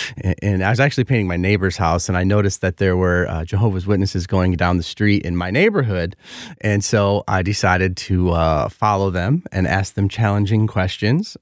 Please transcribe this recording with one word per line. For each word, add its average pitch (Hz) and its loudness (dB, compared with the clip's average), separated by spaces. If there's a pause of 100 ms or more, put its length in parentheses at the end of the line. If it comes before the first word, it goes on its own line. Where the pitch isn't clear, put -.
(220)
a-, - -2
and 95 0
I 98 2
was 113 0
actually 135 2
painting 113 0
my 87 -2
neighbor's 92 0
house. 85 0
And 92 0
I 90 2
noticed 98 2
that 90 -2
there 95 2
were, 90 2
uh, 82 -6
Jehovah's 95 0
Witnesses 95 0
going 92 2
down 90 2
the 85 -2
street 104 0
in 87 -4
my 90 -4
neighborhood. 117 0 (460)
And 101 0
so 101 2
I 95 0
decided 92 0
to, 90 0
uh, 80 2
follow 98 0
them 98 -2
and 92 0
ask 95 -2
them 101 0
challenging 104 0
questions. 107 -2